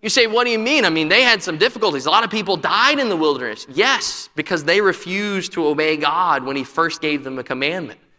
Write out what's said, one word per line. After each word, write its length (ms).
You 100
say, 160
"What 180
do 60
you 80
mean? 260
I 60
mean, 180
they 140
had 200
some 140
difficulties. 480
A 60
lot 140
of 60
people 280
died 400
in 100
the 80
wilderness." 540
Yes, 640
because 260
they 200
refused 720
to 120
obey 300
God 480
when 120
he 60
first 380
gave 240
them 140
a 40
commandment. 560